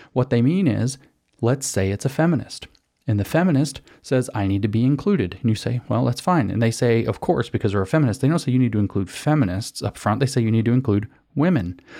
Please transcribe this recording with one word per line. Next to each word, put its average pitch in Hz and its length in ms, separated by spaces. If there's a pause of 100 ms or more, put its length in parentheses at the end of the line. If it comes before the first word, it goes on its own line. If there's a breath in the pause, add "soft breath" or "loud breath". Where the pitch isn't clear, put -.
(140 loud breath)
What - 160
they 120 120
mean 170 260
is, 113 300 (440 soft breath)
let's 120 260
say 95 240
it's 101 140
a 135 40
feminist. 156 580 (420)
And 107 100
the 98 60
feminist 160 540 (220 loud breath)
says, 127 340
"I 101 120
need 98 160
to 113 40
be 110 160
included." 135 580
And 117 80
you 107 60
say, 120 320
"Well, 117 180
that's 123 140
fine." 147 320
And 101 100
they 117 100
say, 117 340
"Of 107 160
course, - 280
because 113 220
they're 101 100
a 95 60
feminist." 139 320
They 135 80
don't 165 100
say 135 140
you 127 80
need 120 140
to 107 60
include 98 300
feminists 113 720
up 104 160
front. 107 220
They 139 60
say 131 160
you 113 100
need 113 140
to 117 80
include 107 340 (260 soft breath)
women. 139 460 (200 loud breath)